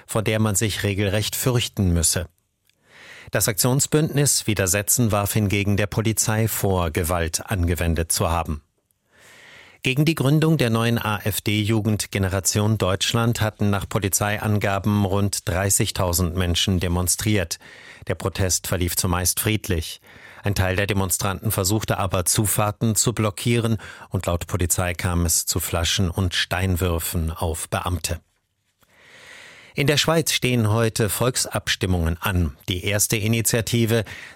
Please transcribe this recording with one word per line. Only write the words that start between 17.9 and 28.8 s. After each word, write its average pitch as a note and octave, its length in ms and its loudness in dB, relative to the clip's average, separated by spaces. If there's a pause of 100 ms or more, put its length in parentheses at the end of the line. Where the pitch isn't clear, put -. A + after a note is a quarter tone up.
Der - 80 -2
Protest F#2 520 -2
verlief F2+ 300 0
zumeist F2+ 440 0
friedlich. - 600 -2 (400)
Ein G#2 120 0
Teil F#2 220 2
der G2+ 100 0
Demonstranten G2 640 -2
versuchte G#2 460 0
aber, F#2+ 300 -2
Zufahrten G#2+ 680 0
zu A2 200 0
blockieren A2+ 640 0 (320)
und F#2+ 160 -2
laut F2 200 0
Polizei F2+ 460 0
kam F2 320 0
es - 220 0
zu - 140 -2
Flaschen E2+ 500 0
und F#2 240 -2
Steinwürfen F2 960 -2
auf E2 400 -6
Beamte. F2 500 -4 (1500)